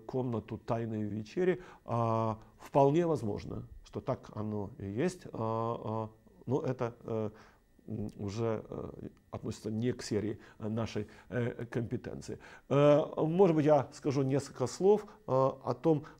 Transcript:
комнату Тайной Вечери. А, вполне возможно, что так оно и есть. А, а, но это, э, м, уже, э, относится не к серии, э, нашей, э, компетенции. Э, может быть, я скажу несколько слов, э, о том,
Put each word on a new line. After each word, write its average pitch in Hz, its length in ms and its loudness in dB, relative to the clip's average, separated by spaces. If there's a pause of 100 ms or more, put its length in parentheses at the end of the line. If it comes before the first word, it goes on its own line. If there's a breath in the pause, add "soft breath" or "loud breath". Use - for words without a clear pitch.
комнату 120 520 -4
Тайной 113 440 -4
Вечери. 113 580 -2 (240 loud breath)
А, 113 540 0 (200 loud breath)
вполне 143 480 4
возможно, 120 580 -4 (200)
что - 160 -10
так - 340 -6
оно 104 440 -6
и 98 80 -10
есть. 127 460 -2
А, - 20 -10
а, 113 760 -4 (360)
но 127 140 0
это, 120 340 -4 (100)
э, 110 260 -2 (580 loud breath)
м, 107 300 -6
уже, 107 500 -4
э, - 220 -8 (400)
относится - 400 -8
не 117 220 0
к - 100 -12
серии, 104 360 -2 (200 loud breath)
э, 110 100 -8
нашей, 110 380 -4 (240 loud breath)
э, 120 400 -4
компетенции. - 680 -6 (300 loud breath)
Э, 147 340 8 (140)
может 165 400 6
быть, 147 80 4
я 143 280 6
скажу 139 300 0
несколько 131 440 0
слов, 208 380 4
э, - 20 -16 (200 loud breath)
о 131 480 2
том, 160 300 2 (160 loud breath)